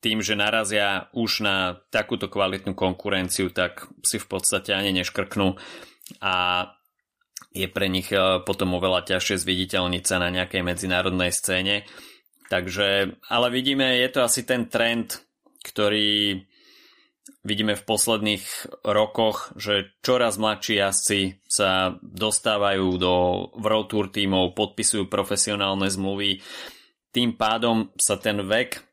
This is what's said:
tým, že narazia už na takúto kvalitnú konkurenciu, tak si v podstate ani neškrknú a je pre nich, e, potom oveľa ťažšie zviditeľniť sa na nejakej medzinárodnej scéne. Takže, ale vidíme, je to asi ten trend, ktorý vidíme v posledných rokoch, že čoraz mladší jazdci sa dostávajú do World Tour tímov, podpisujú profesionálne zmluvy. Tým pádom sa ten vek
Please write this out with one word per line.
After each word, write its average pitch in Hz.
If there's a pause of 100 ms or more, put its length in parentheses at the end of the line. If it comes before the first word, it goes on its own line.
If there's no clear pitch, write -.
tým, 110
že 107
narazia 101
už 113
na 95 (160)
takúto 107
kvalitnú 98
konkurenciu, 92
tak - (160)
si -
v -
podstate 98
ani 98
neškrknú 92 (580)
a 95 (1160)
je 92
pre 98
nich, 92
e, 98 (240)
potom 92
oveľa 90
ťažšie 95
zviditeľniť 90
sa 92
na 90
nejakej 90
medzinárodnej 90
scéne. 95 (600)
Takže, 95 (140)
ale 120
vidíme, 131
je 127
to 127
asi 120
ten 123
trend, 117 (400)
ktorý 104 (1000)
vidíme 104
v -
posledných 107 (400)
rokoch, 107
že 98
čoraz 123
mladší 107
jazdci 98 (280)
sa 92
dostávajú 101
do 90 (400)
World 110
Tour 101
tímov, 95
podpisujú 104
profesionálne 98
zmluvy. 98 (680)
Tým 120
pádom 113
sa -
ten 101
vek 110 (100)